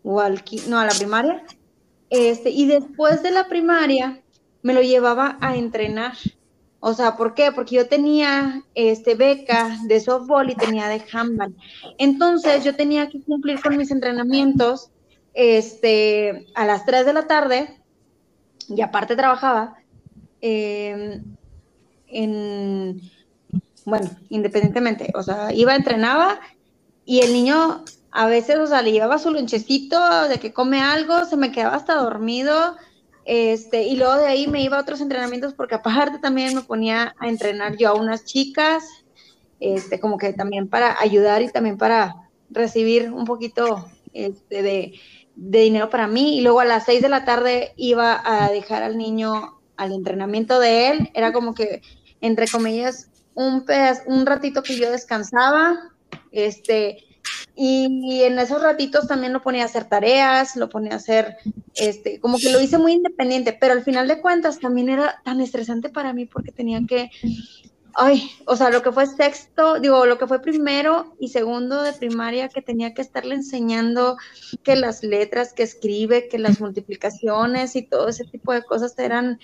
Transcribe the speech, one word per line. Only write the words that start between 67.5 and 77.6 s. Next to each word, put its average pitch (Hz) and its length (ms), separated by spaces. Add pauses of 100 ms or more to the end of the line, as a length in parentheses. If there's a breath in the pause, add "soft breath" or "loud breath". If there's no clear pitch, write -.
ay, 269 360 (160)
o 247 100
sea, 247 140
lo 240 120
que 247 100
fue 269 140
sexto, 294 720
digo, 262 260
lo 247 100
que 247 100
fue 262 140
primero 302 800
y 262 100
segundo 247 540
de 294 100
primaria, 240 560
que 262 140
tenía 233 320
que 262 80
estarle 262 320
enseñando 247 800 (460 loud breath)
que 269 140
las 240 260
letras 208 500
que 233 120
escribe, 220 640
que 233 100
las 214 220
multiplicaciones 214 1160